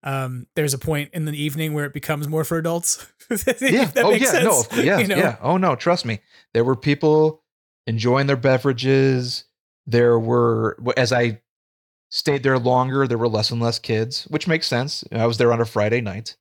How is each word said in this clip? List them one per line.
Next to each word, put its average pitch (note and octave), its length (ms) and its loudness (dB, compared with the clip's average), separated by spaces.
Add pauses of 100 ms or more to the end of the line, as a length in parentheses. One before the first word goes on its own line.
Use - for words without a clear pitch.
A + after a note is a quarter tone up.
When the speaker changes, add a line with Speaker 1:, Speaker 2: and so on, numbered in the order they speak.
Speaker 1:
Um, C3 420 -6 (100)
there's D3 180 0
a C3+ 40 -6
point D3 340 -4
in D#3+ 140 -4
the D3 60 -6
evening D3+ 420 -4
where D3 100 -2
it C#3 80 -8
becomes D3 360 -6
more D#3 160 -2
for E3 140 -2
adults. E3 540 -4
<laughs> - 180 -16
If A#3+ 320 -2
Speaker 2:
Yeah. B3+ 240 2
Speaker 1:
that A#3 180 0
Speaker 2:
Oh, G#3+ 60 4
Speaker 1:
makes A#3+ 220 2
Speaker 2:
yeah. B3 100 4
No, A#3 100 4
Speaker 1:
sense, B2 140 0
Speaker 2:
of - 40 -16
cou-, A#3 120 0
yeah, F3+ 160 2
Speaker 1:
you G#3+ 100 0
know? G3 80 2
Speaker 2:
yeah. D#3 240 0
Oh, D#3 160 0
no, F#3 200 2
trust E3+ 280 0
me. A2+ 160 -4 (340)
There A#2 100 2
were C3 120 2
people D#3 680 2 (440)
enjoying A#2+ 400 0
their C#3 100 2
beverages. C3 1080 0 (420)
There A#2+ 320 4
were, A2+ 600 0
w-, A#2+ 180 -4
as B2 160 2
I A#2+ 280 0 (680)
stayed - 320 -2
there C3+ 160 2
longer, B2+ 480 0
there A#2+ 120 -2
were A#2+ 100 0
less A2 220 -2
and A#2 120 -4
less A#2 160 -2
kids, A2+ 460 -4
which D3+ 220 -4
makes D#3+ 200 0
sense. C3 360 -4 (100)
I A2 140 0
was A2+ 120 0
there A#2+ 140 4
on A#2 80 0
a A2+ 40 2
Friday A2 380 0
night. G2+ 380 -10